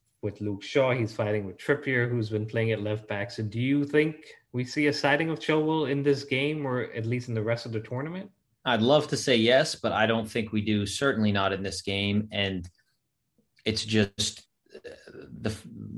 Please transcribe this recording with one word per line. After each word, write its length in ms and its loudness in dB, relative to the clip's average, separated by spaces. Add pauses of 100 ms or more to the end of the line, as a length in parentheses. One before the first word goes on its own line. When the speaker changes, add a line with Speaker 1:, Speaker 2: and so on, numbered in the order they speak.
(240)
Speaker 1:
with 180 -6
Luke 200 -6
Shaw. 300 2
He's 220 -2
fighting 320 -2
with 120 -10
Trippier, 500 0
who's 220 -2
been 160 -2
playing 260 0
at 100 0
left 260 -4
back. 240 -4
So 100 -8
do 180 -4
you 260 2
think 300 2 (380)
we 100 -2
see 240 -2
a 60 4
sighting 380 2
of 80 -4
Chilwell 500 2
in 140 0
this 200 4
game, 420 -2
or 280 -2
at 140 -4
least 200 -2
in 60 -4
the 100 -2
rest 220 -2
of 60 -10
the 80 -4
tournament? 500 -8 (360)
Speaker 2:
I'd 160 4
love 260 6
to 100 -2
say 200 2
yes, 360 6
but 180 -2
I 140 4
don't 240 2
think 220 -4
we 100 0
do, 240 2
certainly 460 2
not 220 2
in 100 -4
this 180 -6
game. 500 0
And 380 -2 (960)
it's 200 -2
just, 600 0 (300)
uh, 40 -18 (640)
the 80 -2
f-, 180 -8 (300)